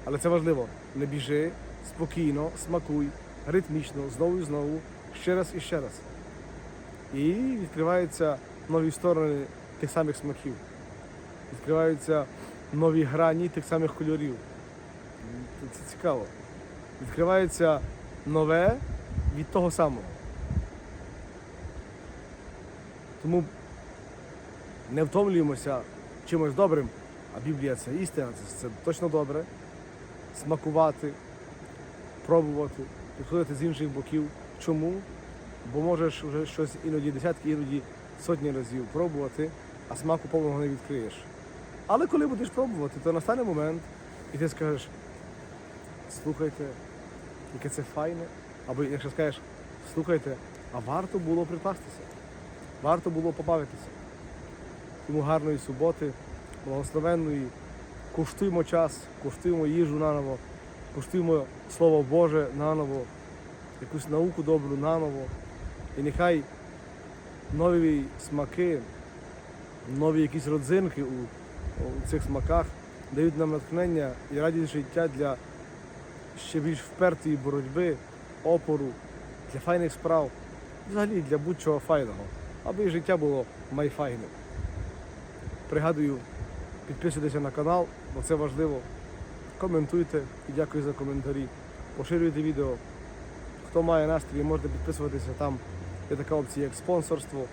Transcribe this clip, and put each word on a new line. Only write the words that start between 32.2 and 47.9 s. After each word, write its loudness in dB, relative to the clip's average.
пробувати, 4
підходити 0
з -2
інших 0
боків. 0
Чому? 2
Бо 2
можеш 2
вже -2
щось -2
іноді 2
десятки, 0
іноді 0
сотні 2
разів -4
пробувати, 0
а -8
смаку 0
повного 2
не 2
відкриєш. -4
Але 6
коли 4
будеш 0
пробувати, 0
то 4
настане 2
момент, 0
і -4
ти 2
скажеш: -2
"Слухайте, -2
яке -6
це -4